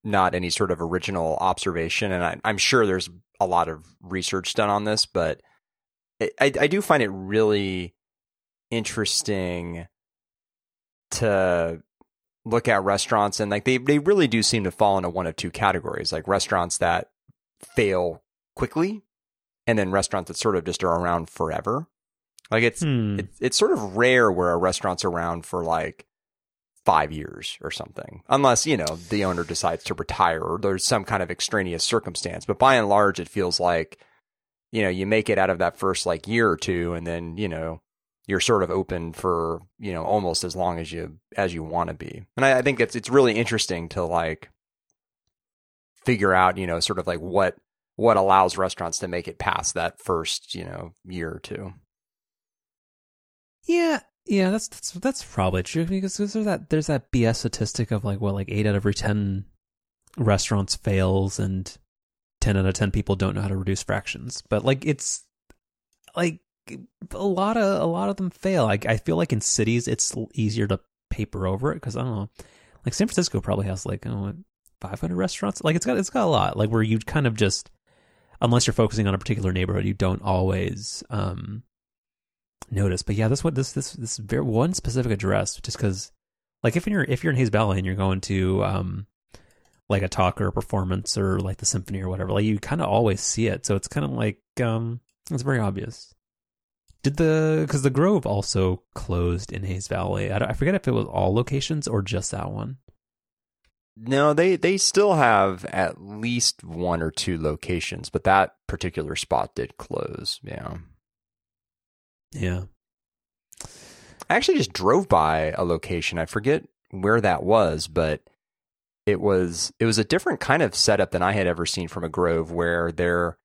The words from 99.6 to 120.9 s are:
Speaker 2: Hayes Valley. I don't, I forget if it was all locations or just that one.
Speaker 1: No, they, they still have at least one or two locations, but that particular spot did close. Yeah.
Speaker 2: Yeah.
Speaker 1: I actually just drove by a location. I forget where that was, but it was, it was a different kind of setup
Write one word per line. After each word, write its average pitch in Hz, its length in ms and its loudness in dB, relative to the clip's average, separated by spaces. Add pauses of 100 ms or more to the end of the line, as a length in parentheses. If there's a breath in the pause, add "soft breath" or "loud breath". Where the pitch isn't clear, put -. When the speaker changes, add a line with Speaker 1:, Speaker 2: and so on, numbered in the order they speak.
Speaker 2:
Hayes 92 240 -6
Valley. 98 460 -2
I 101 80 -2
don't, - 100 -2
I 110 40 -2
forget 165 200 0
if - 140 -2
it - 20 0
was 113 160 0
all 95 260 0
locations 135 540 -2
or 110 160 0
just 98 300 -4
that 95 180 -6
one. 107 280 -8 (1160)
Speaker 1:
No, 139 380 2
they, 175 220 4
they 180 200 2
still 196 380 4
have 101 520 4
at 87 360 -2
least 110 640 -2
one 85 360 -2
or 80 120 -2
two 87 280 -4
locations, 82 720 -4
but - 140 -4
that 95 320 4 (100)
particular 82 480 -6
spot - 400 -2
did - 220 -8
close. - 680 -8
Yeah. - 360 -12 (1500)
Speaker 2:
Yeah. 92 320 -2 (1600 loud breath)
Speaker 1:
I 160 60 2
actually 285 240 2
just - 140 -2
drove 123 360 2
by 78 480 2
a 90 60 -2
location. 85 560 -2
I 80 80 -2
forget 127 400 -2 (240)
where 101 300 2
that 92 240 2
was, 90 420 2
but 78 420 -2 (760)
it 98 140 2
was, 90 580 0
it 117 80 2
was 110 120 4
a 110 60 2
different - 360 0
kind 147 200 2
of 113 140 0
setup 98 380 2